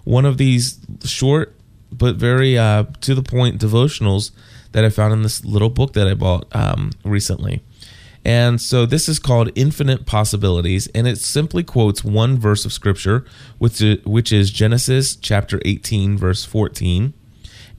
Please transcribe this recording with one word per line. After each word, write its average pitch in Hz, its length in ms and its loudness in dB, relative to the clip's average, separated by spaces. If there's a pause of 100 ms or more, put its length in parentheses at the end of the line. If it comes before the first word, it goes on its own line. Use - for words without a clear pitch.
one 127 200 2
of 135 120 2
these 127 440 0 (240)
short - 500 0 (380)
but 123 240 0
very, 127 420 2
uh, 107 260 2 (160)
to 135 140 0
the 131 80 -2
point 123 380 0
devotionals 110 720 0 (400)
that 110 120 2
I 107 60 4
found 107 220 2
in 110 100 0
this - 220 -4
little 107 260 0
book 131 220 -2
that 101 160 2
I 98 60 2
bought, 92 400 -2
um, 98 360 -2 (140)
recently. 101 580 -4 (640)
And 120 360 2
so 123 240 0
this 139 240 0
is 151 120 -2
called 117 340 2
Infinite 135 500 0
Possibilities, 95 840 0
and 117 180 -2
it 120 120 -2
simply 160 440 -2
quotes 110 400 0
one 113 360 2
verse 104 260 0
of - 80 -8
Scripture, 101 520 -2 (340)
which 117 220 0
i-, 107 240 2
which 110 280 0
is 98 180 2
Genesis 127 640 0
chapter 101 500 -4
eighteen, 101 540 -2
verse 92 260 -2
fourteen. 104 680 -2 (640)